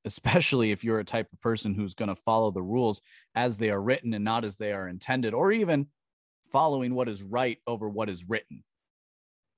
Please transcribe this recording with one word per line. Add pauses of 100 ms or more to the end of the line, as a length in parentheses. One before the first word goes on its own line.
especially
if
you're
a
type
of
person
who's
gonna
follow
the
rules (340)
as
they
are
written
and
not
as
they
are
intended,
or
even (640)
following
what
is
right
over
what
is
written. (960)